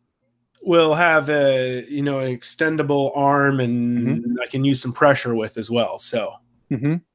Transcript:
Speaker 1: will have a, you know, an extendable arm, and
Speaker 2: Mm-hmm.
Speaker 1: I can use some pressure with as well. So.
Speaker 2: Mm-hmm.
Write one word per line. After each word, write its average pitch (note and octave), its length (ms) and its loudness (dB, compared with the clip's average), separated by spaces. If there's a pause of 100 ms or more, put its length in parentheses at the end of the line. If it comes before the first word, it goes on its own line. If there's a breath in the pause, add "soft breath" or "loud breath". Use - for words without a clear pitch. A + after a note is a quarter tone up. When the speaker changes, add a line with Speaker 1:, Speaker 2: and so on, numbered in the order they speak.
(640)
Speaker 1:
will E3 320 4
have D#3 360 4
a, C3 580 0
you C#3+ 140 -6
know, C#3+ 160 -2
an C3 180 -4
extendable D3 800 -2
arm, C#3 440 2
and A#2+ 600 0
Speaker 2:
Mm-hmm. - 200 -4
Speaker 1:
I - 40 -4
can C3+ 180 -4
use C#3 180 2
some B2+ 100 -6
pressure C3+ 420 2
with G#2+ 220 -4
as A2+ 140 -8
well. A2+ 280 -2
So. G#2+ 340 -6 (380)
Speaker 2:
Mm-hmm. C#3 260 -2 (180)